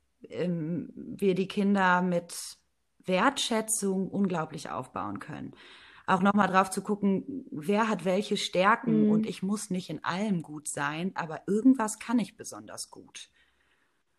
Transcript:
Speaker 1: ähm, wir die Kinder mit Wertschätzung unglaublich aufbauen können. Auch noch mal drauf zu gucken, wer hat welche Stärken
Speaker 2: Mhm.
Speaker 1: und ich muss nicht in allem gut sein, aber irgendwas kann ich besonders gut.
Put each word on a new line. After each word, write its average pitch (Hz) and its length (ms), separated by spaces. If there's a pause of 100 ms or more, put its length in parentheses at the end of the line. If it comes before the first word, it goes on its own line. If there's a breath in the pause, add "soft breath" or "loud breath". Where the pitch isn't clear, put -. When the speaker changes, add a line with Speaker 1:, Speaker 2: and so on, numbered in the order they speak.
(300)
Speaker 1:
ähm, 170 640
wir - 400
die 185 140
Kinder 196 520
mit 175 560 (480)
Wertschätzung 202 1040
unglaublich 175 640
aufbauen 101 480
können. - 340 (540 loud breath)
Auch 185 160
noch 202 120
mal 202 120
drauf 190 240
zu 196 120
gucken, 196 680
wer 202 380
hat 180 180
welche 196 320
Stärken 214 680
Speaker 2:
Mhm. 214 60
Speaker 1:
und 214 160
ich 180 160
muss 202 280
nicht 180 200
in 156 140
allem 180 380
gut 147 260
sein, 156 460
aber 156 320
irgendwas 220 520
kann 240 200
ich - 180
besonders 107 540
gut. - 400 (880)